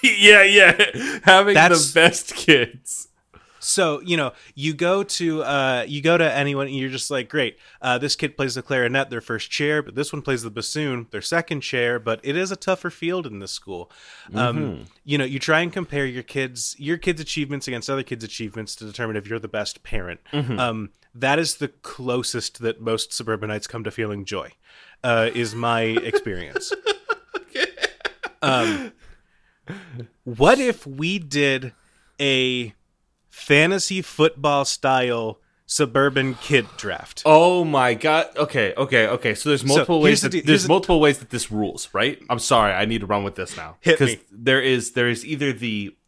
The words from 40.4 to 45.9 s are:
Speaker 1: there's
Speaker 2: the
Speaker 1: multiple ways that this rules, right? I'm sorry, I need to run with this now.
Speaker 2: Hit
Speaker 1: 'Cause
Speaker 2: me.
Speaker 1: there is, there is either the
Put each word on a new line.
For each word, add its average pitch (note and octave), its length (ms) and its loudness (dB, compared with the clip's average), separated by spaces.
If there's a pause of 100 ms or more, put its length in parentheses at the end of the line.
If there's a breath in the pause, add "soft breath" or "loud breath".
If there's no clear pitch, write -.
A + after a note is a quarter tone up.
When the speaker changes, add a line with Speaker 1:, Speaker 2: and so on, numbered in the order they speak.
Speaker 1:
there's D#3 160 6
Speaker 2:
the C#3+ 60 -2
Speaker 1:
multiple F3+ 300 4
ways C#3+ 200 4
that - 100 -20
this A#2 220 -8
rules, G#2+ 420 -4
right? A#2+ 360 -2
I'm A#2+ 100 -2
sorry, G#2+ 340 4
I G2 120 0
need A2 160 -2
to G2 60 -8
run G#2 160 0
with G2 120 -6
this F#2 200 -10
now. D#2+ 260 -14
Speaker 2:
Hit E3 160 4
Speaker 1:
'Cause C3+ 100 2
Speaker 2:
me. A2+ 120 -2 (120)
Speaker 1:
there B2+ 300 0
is, B2+ 300 0
there A#2+ 180 0
is A#2+ 160 -4
either C#3 280 -4
the G#2+ 420 -6 (120)